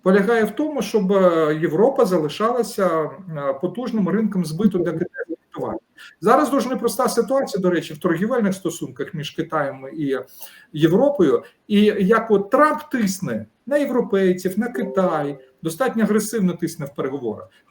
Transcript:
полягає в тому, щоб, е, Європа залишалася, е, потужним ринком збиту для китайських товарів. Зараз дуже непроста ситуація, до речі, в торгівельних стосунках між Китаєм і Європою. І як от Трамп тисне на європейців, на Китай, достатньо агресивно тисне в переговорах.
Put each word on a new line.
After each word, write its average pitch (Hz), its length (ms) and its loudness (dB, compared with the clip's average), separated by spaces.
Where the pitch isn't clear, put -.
полягає 208 420 4
в 208 80 -2
тому, 294 300 -4
щоб, 196 300 0
е, 165 500 4
Європа 208 440 2
залишалася, 190 840 0
е, 139 240 -2
потужним 208 480 -2
ринком 196 360 0
збиту 180 320 0
для 170 140 0
китайських - 460 -6
товарів. - 240 -6
Зараз 247 280 4
дуже 247 200 0
непроста 240 400 -2
ситуація, 226 520 -2
до 185 80 2
речі, 160 240 -2
в 151 60 -14
торгівельних 196 540 0
стосунках - 600 -8
між 147 180 -8
Китаєм 139 600 -6
і 143 240 -2
Європою. 165 680 4
І 208 120 4
як 220 320 2
от 196 180 2
Трамп 294 320 4
тисне 180 540 -4
на 285 120 0
європейців, 196 840 0
на 240 80 -2
Китай, 175 720 -2
достатньо 214 400 -2
агресивно 208 500 0
тисне 160 320 -6
в - 100 -14
переговорах. 135 540 -6